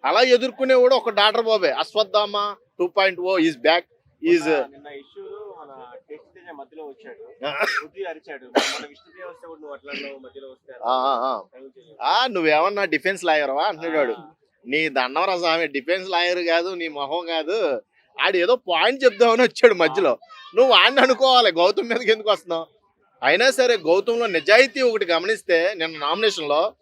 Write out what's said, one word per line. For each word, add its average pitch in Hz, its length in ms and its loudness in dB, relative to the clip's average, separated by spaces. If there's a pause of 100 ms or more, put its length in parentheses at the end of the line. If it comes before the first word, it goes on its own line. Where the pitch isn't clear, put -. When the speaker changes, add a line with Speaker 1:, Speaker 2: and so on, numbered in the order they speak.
Speaker 1:
అలా 175 160 2
ఎదుర్కొనేవాడు 254 720 2
ఒక 233 140 0
డాక్టర్ 214 360 2
బాబే, 208 240 0
అశ్వత్థామ 202 840 -2 (240)
టూ 175 80 -2
పాయింట్ 190 320 0
ఓ 185 180 -2
is 160 160 2
back, 151 280 2 (440)
is 170 180 2
Speaker 2:
నిన్న, 147 280 0
నిన్న 143 160 -20
ఇష్యూలో 392 720 -18
మన 254 260 -20 (680)
మధ్యలో 151 300 -20
వచ్చాడు. 131 640 -20
Speaker 1:
ఆ. 147 200 -4 (160)
Speaker 2:
కొద్దిగా 180 280 -14
అరిచాడు. 151 360 -18
మన - 420 -4
విష్ణుప్రియ - 380 -20
వస్తే 170 220 -20
కూడా 160 140 -20
నువ్వు 147 140 -18
అట్లా 139 200 -16
అన్నావు, 139 240 -14
మధ్యలో 135 280 -20
వస్తే 131 260 -20
అట్లా 117 140 -10
Speaker 1:
ఆ, 127 80 0
ఆ, 131 180 0 (160)
ఆ. 120 80 -4
Speaker 2:
అన్నావు. 127 680 -18
Speaker 1:
ఆ, 214 240 0
నువ్వేమన్నా 185 580 0
డిఫెన్స్ 180 400 -4
లాయర్వా 151 380 0
అంటున్నాడు 165 340 -4
వాడు. 127 160 0
Speaker 2:
ఆ. - 180 -14 (360)
Speaker 1:
నీ 151 220 -2
దండం 135 340 -2
రా 190 140 -2
స్వామి, 165 300 0
డిఫెన్స్ 156 420 -4
లాయర్ 175 300 0
కాదు, 170 300 0
నీ 175 180 -8
మొహం 151 380 -6
కాదు. 165 560 -4 (400)
ఆడు 185 160 2
ఏదో 185 180 2
పాయింట్ 220 480 -2
చెప్దామని 233 380 4
వచ్చాడు 233 320 4
మధ్యలో. 165 440 2 (380)
నువ్వు 254 160 6
వాడిని 233 300 6
అనుకోవాలి, 254 500 4
గౌతమ్ 202 380 0
మీదకి 233 220 -2
ఎందుకు 220 180 -2
వస్తున్నావు? 170 360 -2 (580)
అయినా 190 280 2
సరే 247 260 0
గౌతంలో 202 500 0
నిజాయితీ 214 540 2
ఒకటి 220 240 0
గమనిస్తే 175 720 -2
నిన్న 165 200 -6
నామినేషన్‌లో 170 840 -2